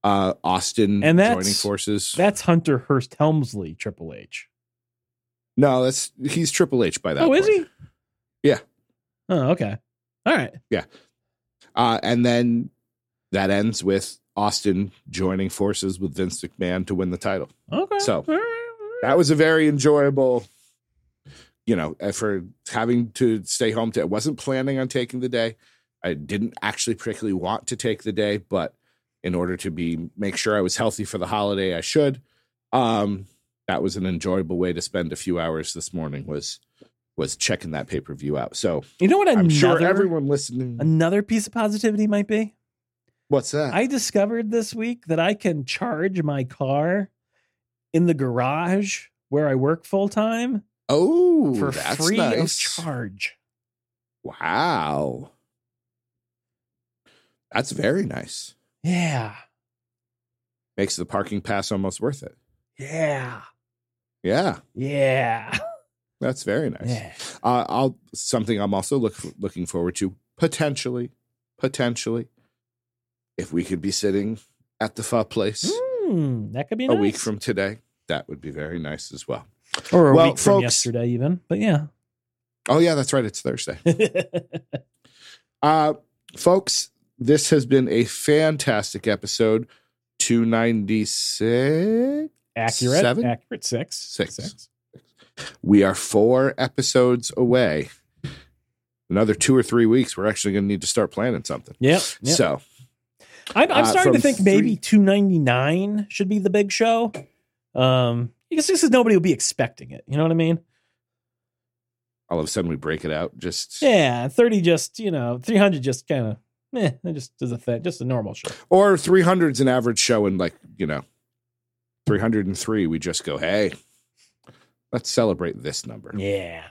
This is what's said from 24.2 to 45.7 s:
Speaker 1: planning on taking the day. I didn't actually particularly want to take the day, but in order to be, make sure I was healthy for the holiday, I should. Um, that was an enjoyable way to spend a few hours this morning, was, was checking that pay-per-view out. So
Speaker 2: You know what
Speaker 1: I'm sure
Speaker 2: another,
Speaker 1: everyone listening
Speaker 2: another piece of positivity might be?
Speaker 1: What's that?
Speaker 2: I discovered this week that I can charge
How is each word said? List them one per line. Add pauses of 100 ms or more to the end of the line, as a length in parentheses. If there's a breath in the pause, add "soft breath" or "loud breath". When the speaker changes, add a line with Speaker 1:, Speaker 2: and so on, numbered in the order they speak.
Speaker 1:
planning
on
taking
the
day. (480)
I
didn't
actually
particularly
want
to
take
the
day,
but (500)
in
order
to
be,
make
sure
I
was
healthy
for
the
holiday,
I
should. (500)
Um, (420)
that
was
an
enjoyable
way
to
spend
a
few
hours
this
morning,
was, (560 soft breath)
was
checking
that
pay-per-view
out.
So (160)
Speaker 2:
You
know
what
Speaker 1:
I'm
sure
Speaker 2:
another,
Speaker 1:
everyone
listening
Speaker 2:
another
piece
of
positivity
might
be? (760)
Speaker 1:
What's
that?
Speaker 2:
I
discovered
this
week
that
I
can
charge